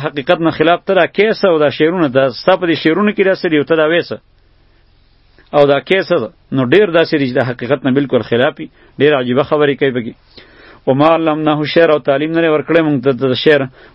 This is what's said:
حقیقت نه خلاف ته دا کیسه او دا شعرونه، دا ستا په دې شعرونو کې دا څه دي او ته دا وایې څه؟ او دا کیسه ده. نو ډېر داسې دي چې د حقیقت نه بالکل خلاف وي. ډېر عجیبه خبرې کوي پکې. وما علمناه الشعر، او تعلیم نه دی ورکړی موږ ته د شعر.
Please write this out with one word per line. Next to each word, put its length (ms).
حقیقت 360
نه 100
خلاف 340
ته 100
دا 120
کیسه 420
او 100
دا 100
شعرونه، 400
دا 200
ستا 280
په 100
دې 160
شعرونو 300
کې 120
دا 80
څه 180
دي 60
او 60
ته 140
دا 120
وایې 200
څه؟ 80
او 120
دا 140
کیسه 400
ده. 80
نو 120
ډېر 260
داسې 280
دي 120
چې 40
د 100
حقیقت 400
نه 80
بالکل 300
خلاف 360
وي. 100
ډېر 200
عجیبه 220
خبرې 320
کوي 180
پکې. 200
وما 280
علمناه 460
الشعر، 300
او 80
تعلیم 320
نه 100
دی 60
ورکړی 360
موږ 220
ته 80
د 200
شعر. 280